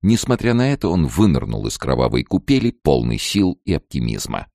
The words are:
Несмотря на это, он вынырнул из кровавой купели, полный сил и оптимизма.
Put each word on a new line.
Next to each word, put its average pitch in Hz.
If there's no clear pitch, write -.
Несмотря 117
на 123
это, 135
он 85
вынырнул 57
из -
кровавой 62
купели, 127
полный 58
сил 95
и 95
оптимизма. 55